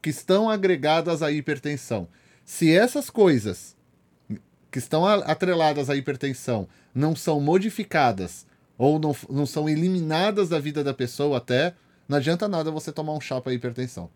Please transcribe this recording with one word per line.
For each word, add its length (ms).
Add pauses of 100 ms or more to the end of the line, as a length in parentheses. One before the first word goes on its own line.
que 80
estão 400
agregadas 720
à 80
hipertensão. 760 (340)
Se 320
essas 340
coisas 640 (960)
que 100
estão 260
a-, 200
atreladas 640
à 60
hipertensão 720 (260)
não 220
são 240
modificadas 1040 (320)
ou 220
não 140
f-, 160
não 160
são 240
eliminadas 800
da 100
vida 240
da 100
pessoa 440
até, 360 (320)
não 120
adianta 320
nada 200
você 220
tomar 220
um 80
chá 180
pra 140
hipertensão. 640